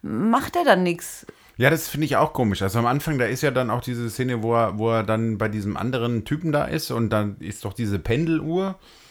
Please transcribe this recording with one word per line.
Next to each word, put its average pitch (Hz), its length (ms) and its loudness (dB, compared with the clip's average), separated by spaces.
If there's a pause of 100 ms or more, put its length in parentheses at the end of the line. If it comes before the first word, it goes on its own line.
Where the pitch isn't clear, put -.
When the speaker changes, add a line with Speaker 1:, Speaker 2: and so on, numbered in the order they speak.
Speaker 1:
macht 214 540 0
er 349 80 2
dann 196 180 6
nix? - 440 -2 (320)
Speaker 2:
Ja, 123 100 4
das 156 180 2
finde 151 200 -2
ich 139 100 0
auch 151 160 4
komisch. 104 300 2
Also 98 160 0
am 120 80 2
Anfang, 143 320 0
da 123 80 2
ist 117 160 -2
ja 147 80 2
dann 127 200 0
auch 120 120 -2
diese 120 260 -4
Szene, 120 340 -2
wo 117 120 2
er, 107 240 2
wo 113 120 2
er 113 120 2
dann 110 340 0
bei 107 120 0
diesem 104 280 -2
anderen 120 480 -2
Typen 160 260 -2
da 147 140 2
ist 156 260 -4
und 117 200 0
dann 104 300 0
ist - 260 -10
doch 98 80 -8
diese 101 240 -2
Pendeluhr 160 760 -2 (340)